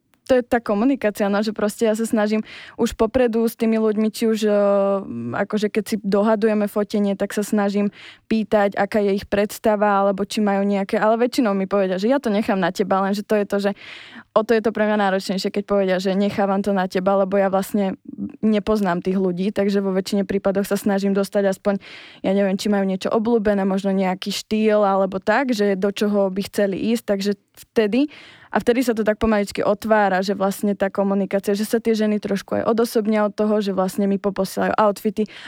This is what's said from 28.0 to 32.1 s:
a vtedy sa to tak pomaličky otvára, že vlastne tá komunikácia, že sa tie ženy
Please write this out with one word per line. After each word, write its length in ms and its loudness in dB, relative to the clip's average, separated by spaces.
a 80 0
vtedy 240 2
sa 80 0
to 160 -2
tak 80 2
pomaličky 480 0
otvára, 560 2
že 160 -2
vlastne 400 0
tá 160 0
komunikácia, 640 0
že 80 -2
sa 160 0
tie 160 0
ženy 240 0